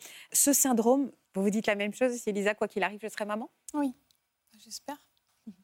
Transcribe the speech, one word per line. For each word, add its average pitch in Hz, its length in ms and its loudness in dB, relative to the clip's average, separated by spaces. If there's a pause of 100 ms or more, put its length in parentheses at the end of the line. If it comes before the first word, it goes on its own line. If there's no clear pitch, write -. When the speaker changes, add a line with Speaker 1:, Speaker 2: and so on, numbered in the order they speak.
(300)
Speaker 1:
Ce - 220 4
syndrome, 254 580 4 (240)
vous 190 80 0
vous 202 80 4
dites 214 160 0
la 214 80 4
même 202 200 -2
chose, 254 180 0
si 233 160 -6
Elisa, 202 260 0
quoi 208 140 -2
qu'il 202 140 -2
arrive, 196 200 -4
je 214 60 -8
serai - 160 -8
maman ? 220 240 -6 (240)
Speaker 2:
Oui, 285 220 -2 (680)
j'espère. 277 360 -14 (640)